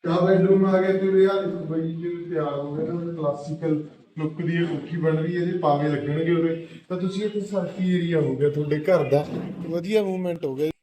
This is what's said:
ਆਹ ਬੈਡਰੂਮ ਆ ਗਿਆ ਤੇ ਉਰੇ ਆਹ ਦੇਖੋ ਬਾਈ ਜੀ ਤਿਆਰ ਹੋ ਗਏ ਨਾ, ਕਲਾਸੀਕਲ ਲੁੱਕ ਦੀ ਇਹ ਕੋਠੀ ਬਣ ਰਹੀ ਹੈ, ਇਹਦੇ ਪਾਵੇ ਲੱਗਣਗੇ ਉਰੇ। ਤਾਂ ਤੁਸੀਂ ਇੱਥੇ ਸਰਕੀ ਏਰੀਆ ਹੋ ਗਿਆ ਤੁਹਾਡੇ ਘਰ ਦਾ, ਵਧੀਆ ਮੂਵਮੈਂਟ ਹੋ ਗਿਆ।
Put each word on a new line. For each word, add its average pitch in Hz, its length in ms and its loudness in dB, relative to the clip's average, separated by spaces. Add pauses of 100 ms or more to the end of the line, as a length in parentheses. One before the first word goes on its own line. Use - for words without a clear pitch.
ਆਹ 175 180 2
ਬੈਡਰੂਮ 190 440 6
ਆ 190 160 4
ਗਿਆ 190 100 2
ਤੇ 190 160 2
ਉਰੇ 190 180 6
ਆਹ 196 160 2
ਦੇਖੋ 170 240 -4
ਬਾਈ 165 280 -2
ਜੀ 170 160 -6 (200)
ਤਿਆਰ 151 240 -2
ਹੋ 143 220 -6
ਗਏ 160 120 -2
ਨਾ, 170 260 -4
ਕਲਾਸੀਕਲ 156 600 -2 (440)
ਲੁੱਕ 156 240 -4
ਦੀ 170 140 0
ਇਹ 170 120 2
ਕੋਠੀ 160 300 -6
ਬਣ 160 200 2
ਰਹੀ 170 180 -2
ਹੈ, 175 60 0
ਇਹਦੇ 170 180 -2
ਪਾਵੇ 147 300 2
ਲੱਗਣਗੇ 151 420 0
ਉਰੇ। 165 360 0 (220)
ਤਾਂ 180 100 -4
ਤੁਸੀਂ 185 240 -2
ਇੱਥੇ 208 180 -2
ਸਰਕੀ 185 540 -2
ਏਰੀਆ 170 260 2
ਹੋ 131 140 0
ਗਿਆ 143 140 2
ਤੁਹਾਡੇ 147 300 0
ਘਰ 165 320 4
ਦਾ, 147 140 4 (440)
ਵਧੀਆ 190 340 0
ਮੂਵਮੈਂਟ 180 420 -2
ਹੋ 135 100 -2
ਗਿਆ। 156 160 0 (120)